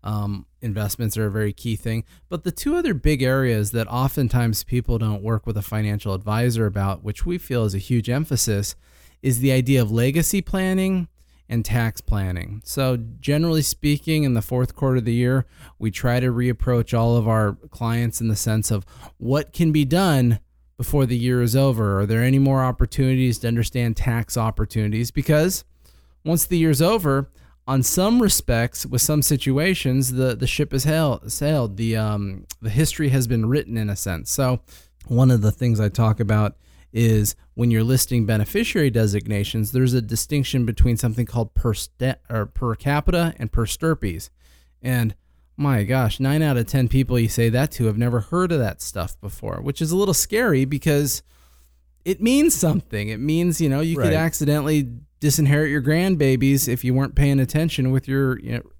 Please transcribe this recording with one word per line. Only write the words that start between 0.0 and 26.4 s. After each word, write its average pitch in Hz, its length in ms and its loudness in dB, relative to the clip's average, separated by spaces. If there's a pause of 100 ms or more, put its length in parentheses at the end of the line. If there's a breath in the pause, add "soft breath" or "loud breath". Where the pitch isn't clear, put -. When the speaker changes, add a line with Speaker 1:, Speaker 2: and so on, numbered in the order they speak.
Speaker 1:
Um, 104 420 -6 (160)
investments 107 560 -4
are 110 80 0
a 104 60 -2
very 104 220 -2
key 117 220 -6
thing. 113 280 -6 (260 soft breath)
But 170 140 -6
the 180 80 -4
two 294 240 -2
other 330 180 0
big 147 300 2
areas 127 480 0
that 113 160 -2
oftentimes 120 760 0
people 123 360 -2
don't 107 240 -2
work 110 240 -2
with 107 100 -4
a 101 60 -4
financial 107 500 -4
advisor 110 540 0
about, 98 360 -2
which 107 220 -4
we 175 140 -2
feel 120 260 -2
is 98 80 0
a 98 60 -2
huge 117 320 -2
emphasis, 120 640 -2 (480 soft breath)
is 127 160 2
the 135 120 2
idea 131 300 2
of 107 100 0
legacy 139 520 2
planning 190 640 0 (420)
and 117 160 -2
tax 117 340 -2
planning. 95 640 -4
So 131 340 -2 (220)
generally 156 440 2
speaking, 147 600 0
in 131 120 2
the 110 80 0
fourth 127 320 -2
quarter 131 220 0
of 113 80 -2
the 117 100 0
year, 123 320 2 (320 loud breath)
we 110 100 -2
try 123 300 0
to 127 120 0
reapproach 123 680 0
all 117 200 2
of 110 100 2
our 110 260 2 (180)
clients 117 500 -4
in 117 60 -2
the 110 80 0
sense 110 340 -2
of 101 160 -2 (320 loud breath)
what 139 340 -2
can 165 200 0
be 151 120 4
done 135 560 2 (380)
before 135 300 0
the 120 100 0
year 123 240 0
is 117 140 0
over. 113 440 2
Are 101 60 2
there 113 160 0
any 131 160 4
more 135 260 4
opportunities 127 760 0
to 117 80 -4
understand 117 500 0
tax 117 400 -2
opportunities? 110 720 -2
Because 156 540 0 (600 soft breath)
once 160 220 0